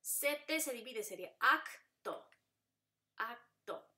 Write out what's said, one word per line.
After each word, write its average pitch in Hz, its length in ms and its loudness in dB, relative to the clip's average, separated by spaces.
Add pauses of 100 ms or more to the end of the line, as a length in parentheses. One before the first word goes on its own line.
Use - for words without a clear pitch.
C 285 460 0
T 311 140 2
se 302 120 -2
divide, 226 300 -6
sería 180 360 -8
acto. - 880 2 (880)
Acto. - 680 -8 (120)